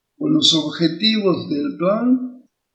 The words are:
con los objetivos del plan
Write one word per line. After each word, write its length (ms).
con 140
los 220
objetivos 920
del 300
plan 640